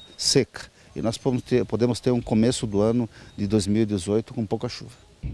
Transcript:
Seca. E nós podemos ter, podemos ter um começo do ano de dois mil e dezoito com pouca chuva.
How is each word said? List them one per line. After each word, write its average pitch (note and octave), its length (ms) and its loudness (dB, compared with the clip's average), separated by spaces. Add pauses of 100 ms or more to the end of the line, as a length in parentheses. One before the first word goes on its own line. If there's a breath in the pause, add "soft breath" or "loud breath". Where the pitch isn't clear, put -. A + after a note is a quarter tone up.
(180)
Seca. - 540 0 (240 soft breath)
E - 60 -8
nós A2+ 160 -2
podemos B2 260 -2
ter, A#2+ 220 2
podemos A#2 340 0
ter - 100 0
um B2 100 2
começo A#2 460 2
do G2+ 160 0
ano A#2 260 2 (300 loud breath)
de G#2 80 -2
dois G2+ 220 2
mil G#2 160 4
e - 20 0
dezoito G#2 480 -2
com A#2 100 -4
pouca A2+ 240 -4
chuva. - 240 -12 (420)